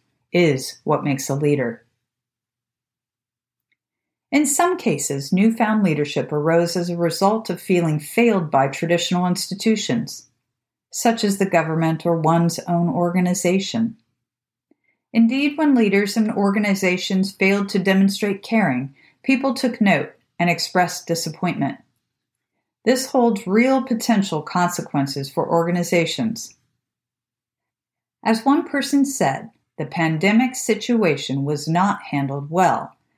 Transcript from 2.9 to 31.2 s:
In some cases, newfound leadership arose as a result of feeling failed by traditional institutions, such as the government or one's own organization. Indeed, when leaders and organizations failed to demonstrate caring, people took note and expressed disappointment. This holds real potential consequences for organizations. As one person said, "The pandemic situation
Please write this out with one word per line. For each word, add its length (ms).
In 140
some 320
cases, 540
newfound 520
leadership 480
arose 440
as 140
a 80
result 520
of 120
feeling 380
failed 500
by 180
traditional 600
institutions, 1000
such 320
as 140
the 120
government 560
or 140
one's 400
own 300
organization. 1080
Indeed, 440
when 180
leaders 420
and 140
organizations 1000
failed 380
to 100
demonstrate 640
caring, 540
people 300
took 260
note 340
and 120
expressed 580
disappointment. 720
This 240
holds 400
real 360
potential 580
consequences 880
for 200
organizations. 1080
As 200
one 240
person 380
said, 440
"The 80
pandemic 720
situation 880